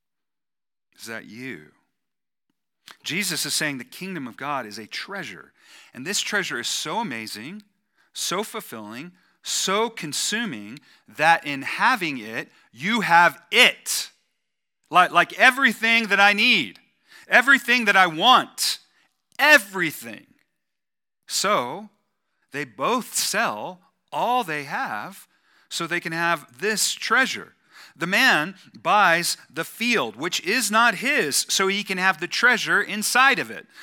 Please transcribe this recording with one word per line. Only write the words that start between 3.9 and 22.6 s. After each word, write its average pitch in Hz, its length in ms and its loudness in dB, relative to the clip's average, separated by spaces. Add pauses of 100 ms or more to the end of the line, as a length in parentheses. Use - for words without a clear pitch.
of 107 80 -16
God 135 280 -6
is 104 140 -14
a 107 80 -14
treasure. 127 680 -12 (400)
And 131 140 -14
this 202 140 -4
treasure 170 400 -4
is 113 80 -6
so 175 320 -4
amazing, 127 640 -10 (480)
so 190 320 -4
fulfilling, 123 680 -14 (320)
so 214 480 -2
consuming 147 880 -6 (300)
that 160 360 2
in 139 180 -6
having 180 560 -2
it, 110 340 -10 (180)
you 196 300 -4
have 170 500 4
it. - 640 2 (760)
Like, 170 220 6
like - 260 2
everything 233 680 4
that 190 120 2
I 202 140 8
need, 202 480 0 (480)
everything 247 560 4
that 202 120 4
I 185 100 6
want, 170 720 2 (600)
everything. 190 880 0 (1000)
So 180 640 -2 (600)
they 143 120 -6